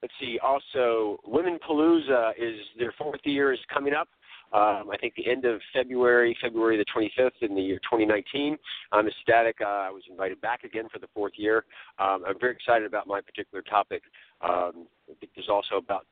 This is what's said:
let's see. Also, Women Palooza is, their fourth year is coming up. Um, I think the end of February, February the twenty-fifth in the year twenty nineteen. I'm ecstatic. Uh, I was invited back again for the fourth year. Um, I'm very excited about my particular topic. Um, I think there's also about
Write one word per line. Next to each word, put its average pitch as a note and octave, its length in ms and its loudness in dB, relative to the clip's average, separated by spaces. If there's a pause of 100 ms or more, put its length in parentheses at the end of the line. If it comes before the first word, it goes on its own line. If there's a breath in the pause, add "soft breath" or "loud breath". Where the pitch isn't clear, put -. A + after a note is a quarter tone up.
let's B2 160 -10
see. B2 240 -6
Also, A#2+ 800 0
Women E3 320 0
Palooza D3+ 800 4
is, A2+ 220 -6 (180)
their A#2 220 -4
fourth D3 240 -6
year C#3 280 2
is B2 80 0 (140)
coming C#3+ 220 0
up. D#3+ 120 -2 (460 loud breath)
Um, G#2 400 2
I G2+ 80 -6
think A#2+ 140 -6
the G2 120 -6
end B2+ 160 0
of A#2 160 0 (140)
February, B2 680 4
February A2+ 380 2
the G#2 80 2
twenty-fifth A#2+ 560 0
in G2+ 140 -2
the G2 60 0
year F#2+ 180 -2 (100)
twenty A2+ 160 2
nineteen. C#3 540 0 (320 loud breath)
I'm G#2+ 160 4
ecstatic. A2+ 520 2
Uh, A2 60 -2
I G2+ 240 -2
was F#2+ 180 -16
invited F#2+ 320 -6
back A2+ 240 -6
again A2 300 -8
for G#2+ 60 -12
the - 160 -18
fourth G2+ 200 -4
year. A2 300 2 (320 loud breath)
Um, F#2+ 300 0
I'm G2 120 -4
very B2+ 140 0
excited A2+ 320 2
about G2 220 -6
my G2+ 140 -4
particular - 420 -12
topic. G2+ 400 -2 (380 soft breath)
Um, F2 460 -4 (220)
I D#2 100 -20
think - 160 -20
there's F#2+ 140 -14
also G2+ 280 0
about F#2+ 340 -4